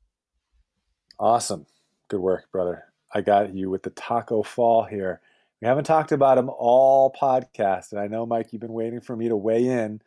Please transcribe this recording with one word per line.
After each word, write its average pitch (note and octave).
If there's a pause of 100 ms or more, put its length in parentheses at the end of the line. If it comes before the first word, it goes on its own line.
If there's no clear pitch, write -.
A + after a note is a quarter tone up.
(1200)
Awesome. G#2+ (420)
Good G2
work, F#2
brother. F2 (280)
I G#2
got G2+
you F#2+
with F#2
the F#2+
Taco A2+
Fall A#2
here. G2 (400)
We A2
haven't C#3+
talked D#3
about C3+
him B2+
all C3+
podcast, B2
and G2+
I G2+
know, A2
Mike, A#2
you've G#2+
been A2+
waiting A2+
for B2
me A2+
to A#2
weigh A2+
in A2